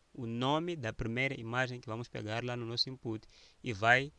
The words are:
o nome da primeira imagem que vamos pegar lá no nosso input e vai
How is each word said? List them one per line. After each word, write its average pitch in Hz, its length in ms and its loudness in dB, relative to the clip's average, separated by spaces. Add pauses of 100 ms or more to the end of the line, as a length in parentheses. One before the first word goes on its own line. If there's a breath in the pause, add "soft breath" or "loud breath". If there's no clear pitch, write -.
(120)
o 123 140 -8
nome 143 500 0
da 117 160 -4
primeira 123 460 0
imagem 123 420 -2
que - 80 -12
vamos 113 200 -6
pegar 113 360 -2
lá 123 120 -2
no 120 100 -4
nosso 117 240 0
input 117 360 -6 (380 soft breath)
e 123 80 -2
vai 120 460 4